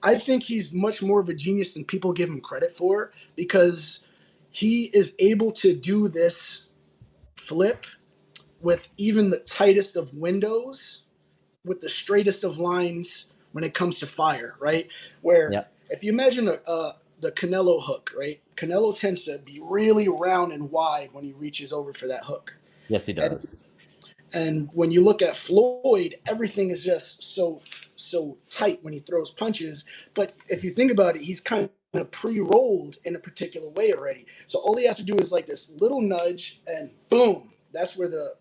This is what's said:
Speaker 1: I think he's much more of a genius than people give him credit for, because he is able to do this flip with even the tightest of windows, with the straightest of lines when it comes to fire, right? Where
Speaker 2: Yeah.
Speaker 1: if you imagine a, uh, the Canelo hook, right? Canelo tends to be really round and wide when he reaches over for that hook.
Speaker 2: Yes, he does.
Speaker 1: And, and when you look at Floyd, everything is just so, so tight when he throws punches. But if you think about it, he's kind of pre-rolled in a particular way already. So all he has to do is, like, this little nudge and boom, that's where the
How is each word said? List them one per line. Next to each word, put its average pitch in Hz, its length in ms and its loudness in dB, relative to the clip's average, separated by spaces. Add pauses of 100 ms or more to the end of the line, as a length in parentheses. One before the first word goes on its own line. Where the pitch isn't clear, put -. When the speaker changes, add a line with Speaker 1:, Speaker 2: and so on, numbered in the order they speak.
Speaker 1:
I 233 160 4
think 254 240 0
he's 196 300 -6
much 202 300 -2
more 196 180 4
of 175 80 -2
a 165 60 -4
genius 180 400 -4
than 151 100 -12
people 185 280 -2
give 170 180 -2
him 143 100 -8
credit - 360 -4
for, - 360 0 (240)
because 175 640 2 (500)
he 226 340 0 (100)
is 196 240 6
able 214 340 4
to 190 220 4
do 196 340 0
this 170 540 -2 (760)
flip 190 480 -2 (760)
with 175 340 0
even 208 320 2
the 170 120 0
tightest 196 560 4
of 143 180 -6
windows, 214 880 -4 (640)
with 180 160 -6
the 156 80 -10
straightest 202 540 0
of 156 140 -4
lines 175 680 -4 (260)
when 156 120 -6
it 156 80 -6
comes 175 280 -2
to 143 60 -10
fire, 139 520 -2
right? 156 300 0 (340)
Where - 300 6
Speaker 2:
Yeah. 202 120 -2 (240)
Speaker 1:
if - 140 -10
you 208 100 -2
imagine 247 360 4
a, 165 60 2 (140)
uh, 160 240 -4 (280)
the 165 120 -4
Canelo 180 500 2
hook, 143 360 -8
right? 147 220 -8 (160)
Canelo 196 400 0
tends 190 280 -4
to 143 140 -10
be 143 240 -18
really 208 460 4
round 175 440 0
and 147 180 -10
wide 151 420 0
when 143 120 -16
he 139 80 -10
reaches 147 400 -10
over 143 220 -8
for 131 140 -10
that 127 160 -8
hook. - 300 -12 (340)
Speaker 2:
Yes, - 180 -2
he 104 60 -6
does. 78 200 -2
Speaker 1:
And, - 160 -12 (840)
and 156 420 -4
when 165 160 2
you 170 120 6
look 208 200 6
at 165 140 0
Floyd, 233 800 2 (100)
everything 208 440 -2
is 170 120 -6
just - 400 -4
so, 170 380 -4 (340)
so 156 420 -8 (140)
tight 190 320 -2
when 156 100 -12
he 147 60 -12
throws 165 320 -4
punches. 160 540 -8 (300)
But 202 180 -2 (160)
if 185 160 -6
you 180 60 -2
think 247 200 4
about 196 260 4
it, 151 60 -8
he's 170 180 -8
kind - 300 -2 (240)
of 175 160 -4
pre-rolled 202 920 0
in 175 100 -6
a 165 60 -12
particular 160 500 -12
way 196 240 2
already. 135 320 -8 (220)
So 180 100 -4
all 214 180 0
he 247 100 -4
has 220 100 2
to 214 80 -12
do 202 120 -2
is, 180 140 2
like, 170 160 0
this - 320 -12
little 247 220 2
nudge 180 640 -2
and 160 240 -10 (180)
boom, 226 440 4 (200)
that's 175 240 -6
where 180 120 -4
the 151 320 -10